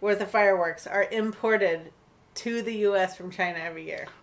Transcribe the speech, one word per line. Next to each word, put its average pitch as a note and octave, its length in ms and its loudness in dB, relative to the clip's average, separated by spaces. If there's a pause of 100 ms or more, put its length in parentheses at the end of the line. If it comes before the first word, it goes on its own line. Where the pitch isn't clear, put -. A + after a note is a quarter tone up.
worth G3+ 200 2
of G3+ 100 -6
fireworks F#3+ 560 4
are G3 260 0
imported G#3 800 0 (420)
to A#3 280 -4
the A3 140 -4
U G3+ 200 2
S F#3 200 0
from F3+ 140 -12
China F3 280 -4
every D#3+ 260 -8
year. - 240 -10 (140)